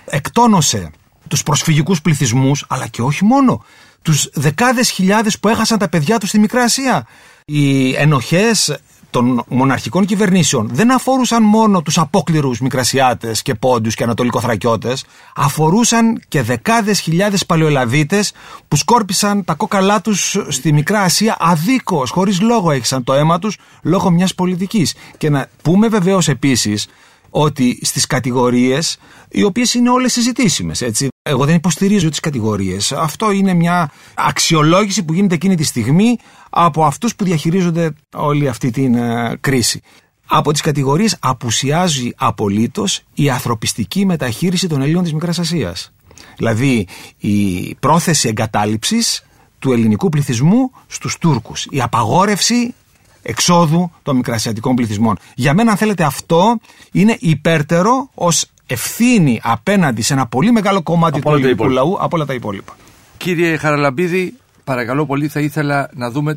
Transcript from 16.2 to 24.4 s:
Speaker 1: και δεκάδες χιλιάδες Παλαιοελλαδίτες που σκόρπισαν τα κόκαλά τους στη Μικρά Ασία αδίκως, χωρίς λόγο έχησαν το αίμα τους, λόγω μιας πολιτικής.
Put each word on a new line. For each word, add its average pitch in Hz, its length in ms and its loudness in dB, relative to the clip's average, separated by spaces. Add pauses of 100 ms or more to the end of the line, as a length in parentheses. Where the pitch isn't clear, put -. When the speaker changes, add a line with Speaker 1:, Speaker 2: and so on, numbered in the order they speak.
Speaker 1:
και 143 140 -2
δεκάδες 196 580 0
χιλιάδες 190 460 0
Παλαιοελλαδίτες 151 840 0 (360)
που 151 80 0
σκόρπισαν 202 680 0
τα 170 100 -4
κόκαλά 202 460 0
τους 196 380 -2 (100)
στη 147 240 -2
Μικρά 151 280 2
Ασία 196 380 0
αδίκως, 170 720 0
χωρίς 190 300 0
λόγο 220 300 2
έχησαν 131 340 -2
το 135 80 -2
αίμα 156 260 2
τους, 196 180 -6 (260)
λόγω 190 280 0
μιας 180 240 2
πολιτικής. 180 600 -2 (240)